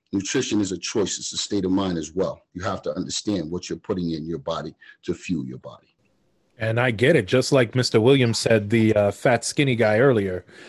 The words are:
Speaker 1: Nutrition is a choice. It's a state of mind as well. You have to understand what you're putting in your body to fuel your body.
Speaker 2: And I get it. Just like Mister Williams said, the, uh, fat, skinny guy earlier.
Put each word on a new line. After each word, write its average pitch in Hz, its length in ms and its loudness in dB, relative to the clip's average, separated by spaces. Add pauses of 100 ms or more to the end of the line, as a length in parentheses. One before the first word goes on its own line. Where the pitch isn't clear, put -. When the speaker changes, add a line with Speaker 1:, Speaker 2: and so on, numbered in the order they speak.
(120)
Speaker 1:
Nutrition 107 500 -2
is 95 100 -4
a 90 60 -4
choice. 92 400 -4
It's - 160 -10
a - 40 -10
state 98 280 -4
of 92 60 -2
mind 92 260 0
as 78 160 -8
well. 87 280 -4 (120)
You 87 100 -10
have 95 200 -6
to 73 100 -6
understand 82 560 -4
what 87 200 -8
you're 82 100 -8
putting 90 320 -4
in 78 140 -6
your 82 140 -6
body 78 360 -8 (280)
to 90 100 -4
fuel 82 320 -6
your 64 140 -12
body. - 280 -20 (720)
Speaker 2:
And 113 200 -2
I 127 100 2
get 123 260 4
it. 110 120 0
Just 127 240 2
like 127 240 4
Mister 120 260 2
Williams 120 380 4
said, 107 320 2
the, 110 240 4
uh, 101 160 4
fat, 120 340 0
skinny 135 300 0
guy 110 240 2
earlier. 101 460 2 (240)